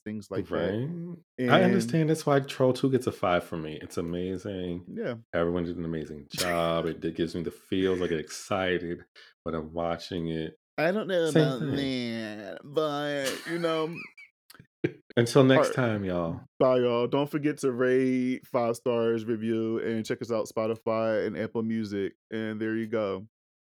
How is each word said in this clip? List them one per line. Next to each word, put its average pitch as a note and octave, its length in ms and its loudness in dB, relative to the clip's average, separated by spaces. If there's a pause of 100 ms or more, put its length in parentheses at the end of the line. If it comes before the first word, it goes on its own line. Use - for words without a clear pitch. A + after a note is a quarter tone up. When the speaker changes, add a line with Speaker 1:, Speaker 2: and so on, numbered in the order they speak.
Speaker 1:
things G#2+ 260 -8
like F#2+ 180 -4
that. F2 60 -4
Speaker 2:
Right? B2+ 960 -2
I D#3+ 100 8
Speaker 1:
And F#3 40 6
Speaker 2:
understand E3 460 2
that's D#3 160 0
why C#3+ 140 6
Troll C3 340 2
Two C3 160 2
gets B2 160 2
a A2 60 2
five F2+ 320 2
for - 120 -8
me. D#2 240 -6
It's - 160 -12
amazing. F2+ 880 -4 (100)
Speaker 1:
Yeah. G3 200 -6 (180)
Speaker 2:
Everyone E2+ 320 2
did F2 140 -4
an E2+ 80 -6
amazing D#2 440 -8
job. E2+ 540 0
It, D#2+ 180 -4
it E2 140 -4
gives E2 180 -2
me F2 80 -4
the D#2+ 80 -4
feels, F#2+ 520 0
I F2+ 40 2
get D#2+ 140 0
excited F2+ 840 -2 (420)
when D#2+ 100 -4
I'm D#2 180 -6
watching E2+ 560 -2
it. D#2+ 280 -4 (200)
Speaker 1:
I D#3+ 160 2
don't G3 160 -4
know E3+ 220 2
Speaker 2:
Same D#3+ 120 8
Speaker 1:
about - 180 2 (140)
Speaker 2:
thing. C3 360 -2 (260)
Speaker 1:
that, G2 260 -12
but, D3 720 -2 (160)
you E3+ 80 -2
know. D#3+ 360 0 (920)
Speaker 2:
<laughs> - 320 -8
Until A#2+ 280 6
next C3 140 8
Speaker 1:
All C#3 60 6 (180)
right. A#2 100 2
Speaker 2:
time, G#2 120 -2
y'all. F2 360 -2 (200)
Speaker 1:
Bye, B2+ 200 6
y'all. A#2+ 260 2
Don't C#3 240 0
forget D3 280 -2
to C3+ 140 0
rate, B2+ 720 2
five A#2 300 0
stars, A#2 480 0
review, A2+ 540 0
and A2+ 260 -2
check G#2 160 -4
us A2+ 100 -8
out A2+ 180 0
Spotify A2 760 0
and G2 120 -4
Apple A2+ 240 -4
Music. G#2 500 -2 (180)
And A2 300 -6
there A2 160 -2
you A2+ 100 -2
go. G#2 380 -2 (460)